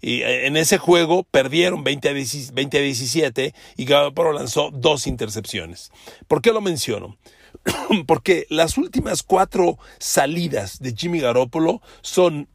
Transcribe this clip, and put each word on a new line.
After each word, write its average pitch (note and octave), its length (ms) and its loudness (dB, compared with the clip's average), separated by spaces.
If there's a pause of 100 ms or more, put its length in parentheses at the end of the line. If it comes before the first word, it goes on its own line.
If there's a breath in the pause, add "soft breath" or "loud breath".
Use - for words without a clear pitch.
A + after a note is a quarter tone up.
Y, B2 200 -2
eh, B2+ 260 -2
en D3 100 0
ese D#3+ 200 4
juego F3 460 4
perdieron D#3 600 2
veinte C#3+ 260 0
a C#3+ 40 -2
dieci-, C3+ 400 -8
veinte C#3 240 -2
a C#3+ 40 2
diecisiete C3+ 720 -2 (240 loud breath)
y B2+ 80 -6
Garoppolo D3 480 2
lanzó C#3+ 380 -4
dos C#3+ 360 0
intercepciones. G#2 840 -8 (360 loud breath)
¿Por D3+ 140 2
qué A#3 100 6
lo A3 100 0
menciono? A2 560 -4 (460 loud breath)
<clears throat> A3+ 420 -2
Porque E3 440 2
las D#3+ 280 2
últimas C4 460 -2
cuatro F#3 560 2 (180 loud breath)
salidas C#3+ 840 -2
de C3 160 -8
Jimmy E3+ 240 -2
Garoppolo C3 640 0 (200 soft breath)
son D#3+ 540 0